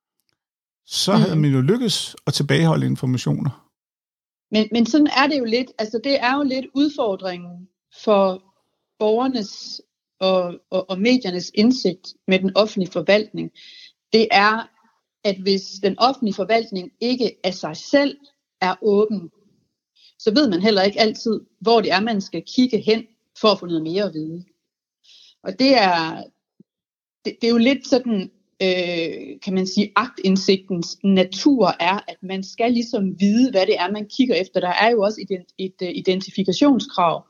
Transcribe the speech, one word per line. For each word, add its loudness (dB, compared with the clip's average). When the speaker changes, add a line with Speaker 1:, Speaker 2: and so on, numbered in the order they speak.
Speaker 1:
så -2
Speaker 2:
Mm. 6
Speaker 1:
havde 2
man 4
jo 2
lykkes 0
at -4
tilbageholde 2
informationer. -4
Speaker 2:
Men, 0
men 2
sådan 4
er 2
det 0
jo -2
lidt. -2
Altså, -4
det 0
er 0
jo -2
lidt -4
udfordringen -4
for 2
borgernes -2
og, 0
og, -4
og -6
mediernes 0
indsigt 0
med 4
den -2
offentlige 0
forvaltning. 0
Det 4
er, 2
at -2
hvis 0
den -2
offentlige 2
forvaltning -2
ikke -2
af -2
sig -10
selv 0
er 0
åben, 0
så -2
ved 4
man 0
heller 2
ikke 0
altid, 0
hvor 4
det 0
er, 2
man -2
skal -8
kigge 2
hen 0
for 4
at 2
få -14
noget -4
mere -2
at -4
vide. -10
Og -8
det 6
er, 0
det, -8
det 0
er 2
jo 4
lidt 2
sådan, 0
øh, -4
kan -4
man 0
sige, -2
aktindsigtens -2
natur 2
er, 0
at -14
man -8
skal -2
ligesom -2
vide, 4
hvad 2
det 2
er, -2
man -8
kigger 2
efter. -2
Der -2
er 2
jo 2
også -2
ident-, -10
et, -8
øh, -6
identifikationskrav. 0